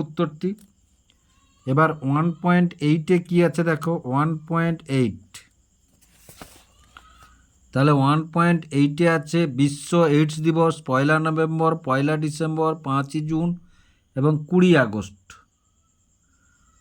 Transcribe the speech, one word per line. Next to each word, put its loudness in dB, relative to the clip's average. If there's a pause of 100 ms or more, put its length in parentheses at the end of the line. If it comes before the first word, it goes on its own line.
উত্তরটি। -6 (1160)
এবার 2 (160)
ওয়ান 0 (160)
পয়েন্ট 2 (100)
এইটে 2 (100)
কি -2 (120)
আছে -2
দেখো, -2 (120)
ওয়ান 0 (180)
পয়েন্ট -2 (220)
এইট। -2 (2500)
তাহলে 2
ওয়ান 2 (120)
পয়েন্ট 2 (200)
এইটে 2 (120)
আছে -2 (180)
বিশ্ব -2 (260)
এইডস 0 (100)
দিবস, 2 (140)
পয়লা 2
নভেম্বর, 0 (160)
পয়লা 0
ডিসেম্বর, -4 (160)
পাঁচই -4 (100)
জুন, -2 (680)
এবং 2 (140)
কুড়ি 4
আগস্ট। 0 (1500)